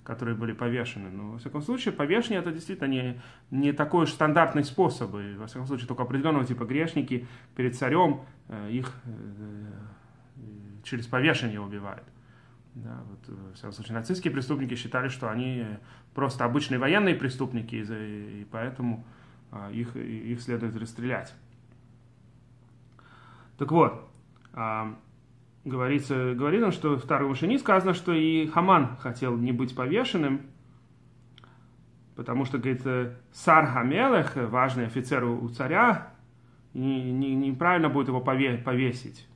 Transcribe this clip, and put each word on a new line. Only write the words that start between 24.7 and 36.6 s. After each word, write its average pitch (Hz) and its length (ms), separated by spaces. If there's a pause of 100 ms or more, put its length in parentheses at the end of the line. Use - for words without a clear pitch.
говорится, 131 720
говорит 147 280
он, 196 100
что 147 240
в 123 60
Таргум 139 320
Шини 180 240
сказано, 190 360
что 180 180
и 160 340
Хаман 165 520
хотел 120 380
не 120 160
быть 123 220
повешенным, 143 640 (1700)
потому 123 300
что, 131 140
говорит, 127 280
э, 123 280 (180)
Сар 156 340
Хамелех, 147 680
э, 123 100
важный 127 400
офицер 123 380
у, 120 200
у 117 40
царя, 165 640 (600)